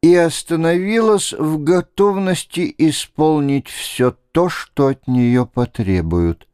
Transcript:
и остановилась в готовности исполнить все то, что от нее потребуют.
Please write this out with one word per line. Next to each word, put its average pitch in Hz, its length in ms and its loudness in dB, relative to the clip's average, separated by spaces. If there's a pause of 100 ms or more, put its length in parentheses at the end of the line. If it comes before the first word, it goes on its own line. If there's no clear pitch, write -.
и 170 140 6
остановилась 180 1160 0
в 156 280 -4
готовности 185 1160 -2
исполнить 151 880 0
все - 480 -2 (160)
то, 175 180 0
что - 380 -2
от 135 220 -4
нее 123 360 2
потребуют. 87 1080 -2